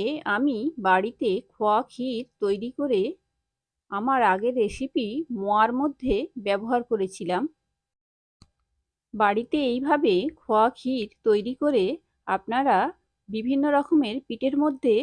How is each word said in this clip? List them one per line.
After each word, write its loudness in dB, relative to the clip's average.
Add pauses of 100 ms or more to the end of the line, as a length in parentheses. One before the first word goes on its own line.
(280)
আমি 0 (220)
বাড়িতে 2 (200)
খোয়া 2
ক্ষীর -6 (160)
তৈরি -2
করে 0 (920)
আমার -2
আগের 2
রেসিপি -2 (240)
মোয়ার 2
মধ্যে -2 (220)
ব্যবহার -2
করেছিলাম। -4 (1700)
বাড়িতে 0
এইভাবে 2 (240)
খোয়া 2
ক্ষীর -6 (160)
তৈরি 2
করে 2 (420)
আপনারা 0 (520)
বিভিন্ন -2
রকমের 2
পিঠের -4
মধ্যে 2